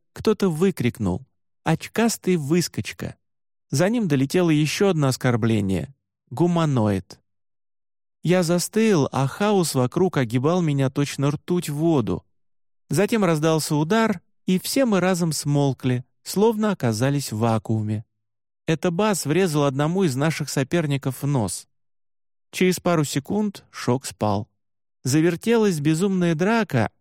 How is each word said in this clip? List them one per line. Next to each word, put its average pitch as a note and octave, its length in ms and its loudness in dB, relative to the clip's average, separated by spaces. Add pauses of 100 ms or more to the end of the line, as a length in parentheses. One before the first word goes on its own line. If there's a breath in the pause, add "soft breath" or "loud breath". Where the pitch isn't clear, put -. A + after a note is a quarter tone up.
(140)
кто-то G#3 360 0
выкрикнул: B2 800 -2 (380)
«Очкастый F#3 720 0
выскочка!». C#3 800 -4 (540)
За F3 200 0
ним A3+ 180 -2
долетело D3 420 0
ещё D3+ 380 2
одно D#3 200 2
оскорбление: A2 840 0 (360)
«Гуманоид». C3 880 0 (1040)
Я F3+ 180 2
застыл, F3 680 2
а C3+ 160 0
хаос G3 480 0
вокруг C#3 400 0
огибал C3 460 0
меня C#3 280 0
точно C#3+ 420 -2
ртуть F3 380 -4
в D3 60 -6
воду. C#3+ 500 0 (640)
Затем G3+ 360 2
раздался D#3+ 500 2
удар, G3+ 460 0 (240)
и F#3 120 2
все C4+ 280 0
мы G3+ 160 2
разом F3 320 0
смолкли, C#3 720 0 (180)
словно G#3+ 480 0
оказались C3+ 600 -2
в G#2+ 60 -4
вакууме. A2 640 -2 (640)
Это E3 240 0
Бас G3+ 340 0
врезал D3+ 400 2
одному D3+ 400 0
из B2+ 100 0
наших D3 340 -2
соперников C#3+ 720 -2
в C#3+ 40 -2
нос. B2 400 -2 (840)
Через F#3 280 0
пару E3+ 240 0
секунд G3+ 640 -4
шок - 360 -4
спал. G#2 420 -2 (560)
Завертелась E3+ 800 0
безумная E3+ 540 0
драка, F#3 540 0 (120)